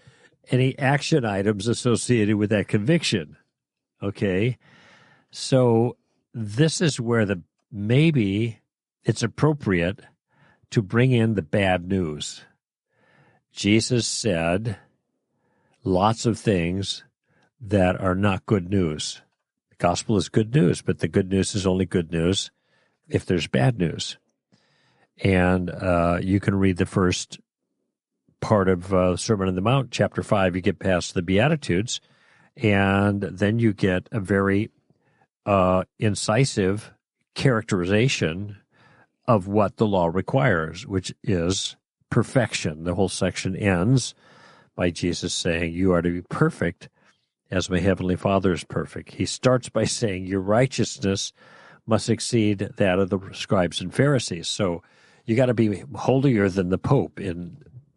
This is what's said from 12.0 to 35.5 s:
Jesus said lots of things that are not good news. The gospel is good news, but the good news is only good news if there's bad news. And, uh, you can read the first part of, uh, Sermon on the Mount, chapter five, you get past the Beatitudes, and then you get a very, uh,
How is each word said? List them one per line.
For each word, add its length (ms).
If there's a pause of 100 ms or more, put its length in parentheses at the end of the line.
Jesus 560
said 720 (1040)
lots 420
of 140
things 640 (560)
that 400
are 160
not 300
good 240
news. 500 (520)
The 40
gospel 400
is 140
good 260
news, 260
but 180
the 100
good 200
news 260
is 120
only 180
good 240
news 420 (580)
if 160
there's 220
bad 320
news. 380 (1040)
And, 480
uh, 520
you 180
can 160
read 220
the 80
first 560 (960)
part 300
of, 240
uh, 240
Sermon 320
on 60
the 60
Mount, 300
chapter 320
five, 320
you 60
get 180
past 340
the 80
Beatitudes, 800 (560)
and 680
then 360
you 140
get 400
a 80
very, 500 (760)
uh, 380 (160)